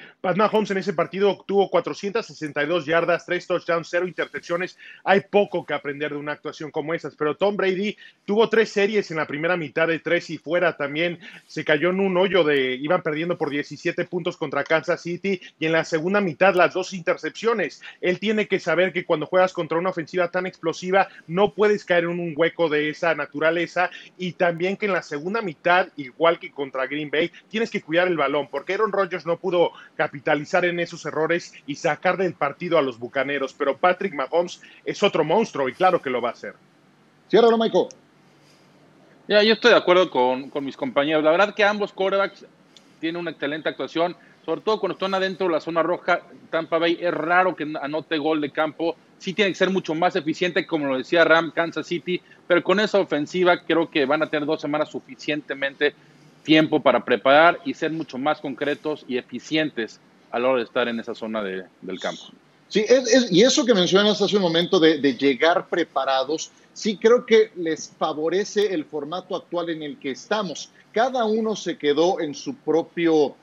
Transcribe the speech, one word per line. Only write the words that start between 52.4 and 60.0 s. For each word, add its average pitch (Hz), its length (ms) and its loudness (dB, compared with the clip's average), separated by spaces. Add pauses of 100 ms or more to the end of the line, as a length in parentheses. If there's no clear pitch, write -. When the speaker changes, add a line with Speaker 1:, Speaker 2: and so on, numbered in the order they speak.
Speaker 3:
pero 175 160 4
con 190 160 2
esa 214 180 2
ofensiva 175 640 0
creo 160 260 0
que 143 180 0
van 151 180 0
a 147 40 -2
tener 147 160 -4
dos 156 160 -2
semanas 151 300 -4
suficientemente 139 1040 -4 (480)
tiempo 156 400 4
para 120 220 4
preparar 143 600 6
y 135 80 -4
ser 156 200 -6
mucho 156 260 -8
más 151 220 -2
concretos 143 640 -6
y 127 100 -4
eficientes 123 840 -6 (320)